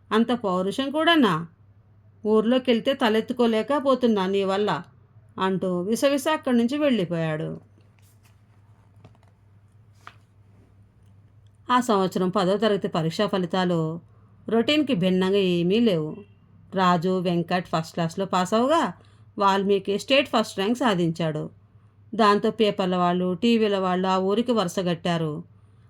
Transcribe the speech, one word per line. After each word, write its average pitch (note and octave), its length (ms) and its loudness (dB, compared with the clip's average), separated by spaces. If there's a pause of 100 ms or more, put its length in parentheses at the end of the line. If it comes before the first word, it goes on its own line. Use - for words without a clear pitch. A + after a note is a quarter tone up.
(120)
అంత A3+ 200 2
పౌరుషం G3+ 580 -4
కూడానా? C4+ 560 2 (800)
ఊర్లోకెళ్తే A#3 680 2
తలెత్తుకోలేకపోతున్నా A#3 1300 0
నీ G3 180 0
వల్ల," F#3+ 380 -2 (580)
అంటూ F#3 400 -2
విసవిస C4+ 520 0
అక్కడి D4+ 240 -2
నుంచి A#3+ 220 0
వెళ్ళిపోయాడు. E3 800 -2 (4000)
ఆ B3 100 2
సంవత్సరం F#3+ 480 0
పదో F#3 280 0
తరగతి G3+ 320 0
పరీక్షా E3 380 -2
ఫలితాలు F3 760 -2 (480)
రొటీన్‌కి C4 460 0
భిన్నంగా F#3 420 2
ఏమీ F#3 440 2
లేవు. E3 360 0 (580)
రాజు, F#3 460 2
వెంకట్ F3 480 -2
ఫస్ట్ D#3+ 260 -4
క్లాస్లో F3 320 -4
పాస్ F#3 280 -2
అవగా B3+ 380 2 (460)
వాల్మీకి G3 600 0
స్టేట్ C#4 300 2
ఫస్ట్ A3 300 -2
ర్యాంక్ G#3+ 200 -2
సాధించాడు. E3 720 -2 (640)
దాంతో G#3 360 4
పేపర్ల G3+ 460 0
వాళ్ళు, F3+ 380 0
టీవీల A3 440 2
వాళ్ళు F#3 300 0
ఆ F#3+ 80 2
ఊరికి G#3 360 0
వరుసగట్టారు. E3+ 920 -2 (480)